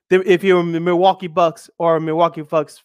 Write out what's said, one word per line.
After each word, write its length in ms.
The, 220
if 120
you're 180
a 40
Milwaukee 640
Bucks 420
or 180
a 40
Milwaukee 420
Bucks 420